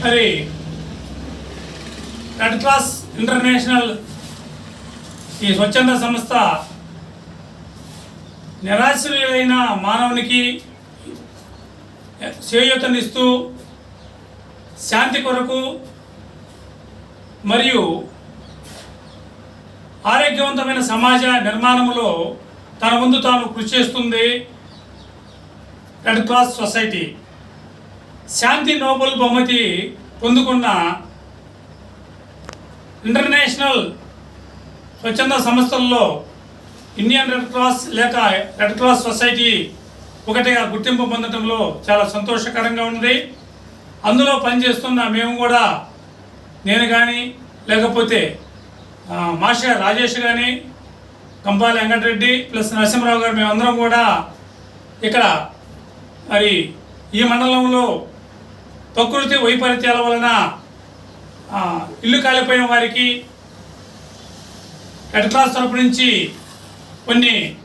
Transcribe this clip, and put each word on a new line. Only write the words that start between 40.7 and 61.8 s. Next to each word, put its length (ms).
పొందడంలో 880
చాలా 180
సంతోషకరంగా 760
ఉన్నది. 320
అందులో 340
పనిచేస్తున్న 640
మేము 340
కూడా, 500
నేను 200
కానీ, 480
లేకపోతే, 720
ఆ, 200
మాస్టర్ 500
రాజేష్ 380
కానీ, 440
కంపాలి 320
వెంకటరెడ్డి 600
ప్లస్ 360
నరసింహరావు 440
గారు, 180
మేమందరం 400
కూడా 500
ఇక్కడ 420
మరి 440
ఈ 80
మండలంలో 840
ప్రకృతి 400
వైపరీత్యాల 640
వలన, 520
ఆ, 360